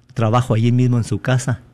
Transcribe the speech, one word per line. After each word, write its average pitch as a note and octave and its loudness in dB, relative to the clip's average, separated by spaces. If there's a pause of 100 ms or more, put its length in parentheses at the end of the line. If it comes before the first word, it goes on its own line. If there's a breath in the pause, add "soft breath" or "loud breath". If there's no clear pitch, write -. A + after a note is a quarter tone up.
(140)
trabajo A#2 0
allí A#2 2
mismo B2 2
en A2+ 0
su G2+ -4
casa B2 -2 (120)